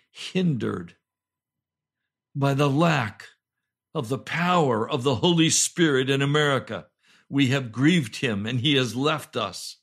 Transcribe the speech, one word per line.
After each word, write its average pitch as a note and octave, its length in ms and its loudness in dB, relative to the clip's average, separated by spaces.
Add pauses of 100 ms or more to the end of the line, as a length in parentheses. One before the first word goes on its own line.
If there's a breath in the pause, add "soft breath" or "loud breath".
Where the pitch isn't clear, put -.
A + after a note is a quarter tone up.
(100)
hindered A2+ 840 -4 (1400)
by C#3 200 0
the C#3+ 160 2
lack C#3+ 580 0 (680)
of C3+ 140 -6
the C3 100 -2
power D3+ 680 0
of C3+ 160 -4
the C3+ 120 2
Holy E3 340 4
Spirit C3+ 600 0
in C#3 100 2
America. C#3 680 0 (400 soft breath)
We C#3 200 2
have C3 240 -2
grieved C#3 440 2
him G#2+ 280 -2
and B2 160 -4
he D3 140 2
has B2+ 200 0
left C#3+ 420 -4
us. G2+ 460 -8